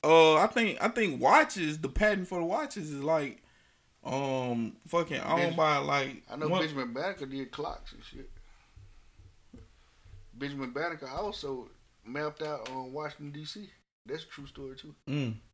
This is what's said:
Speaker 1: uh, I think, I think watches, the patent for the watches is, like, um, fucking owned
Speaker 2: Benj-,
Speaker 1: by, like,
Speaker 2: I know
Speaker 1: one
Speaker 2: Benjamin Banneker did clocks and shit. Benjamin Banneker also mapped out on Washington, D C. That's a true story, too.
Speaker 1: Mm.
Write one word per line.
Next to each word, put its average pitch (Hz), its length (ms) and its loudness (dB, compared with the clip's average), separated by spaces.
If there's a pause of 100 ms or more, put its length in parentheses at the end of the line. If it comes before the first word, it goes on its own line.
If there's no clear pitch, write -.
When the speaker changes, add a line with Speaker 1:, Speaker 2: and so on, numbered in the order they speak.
Speaker 1:
uh, 160 340 10
I 190 100 8
think, 220 340 0
I 214 60 2
think 190 340 0
watches, 156 580 6
the 156 100 -4
patent 196 380 2
for 180 120 -4
the 165 60 0
watches 202 460 -4
is, 139 120 -8
like, 147 400 0 (600)
um, 127 760 -2 (100)
fucking 165 340 -2
owned 170 200 2
Speaker 2:
Benj-, 170 160 2
Speaker 1:
by, 151 200 4
like, 139 540 0
Speaker 2:
I 127 60 -8
know 151 100 -2
Speaker 1:
one 180 140 2
Speaker 2:
Benjamin 135 320 -4
Banneker 151 340 -6
did 135 240 -8
clocks - 420 -10
and - 100 -20
shit. - 260 -16 (2000)
Benjamin 135 380 -8
Banneker 147 360 -6
also 139 640 -8 (360)
mapped 147 360 -6
out 139 300 -8
on 131 220 -10
Washington, 147 380 -10
D 151 140 -12
C. 202 240 -14 (360)
That's 156 180 -10
a - 40 -18
true 143 200 -16
story, 135 280 -14
too. 147 180 -20 (160)
Speaker 1:
Mm. 131 260 -2 (180)